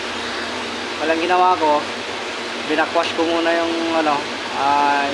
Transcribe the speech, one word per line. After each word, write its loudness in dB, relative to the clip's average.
bali, 0
ang 0
ginawa 4
ko, 4
binakwash 2
ko 2
muna 2
yung, 2
ano, 2
ah, 4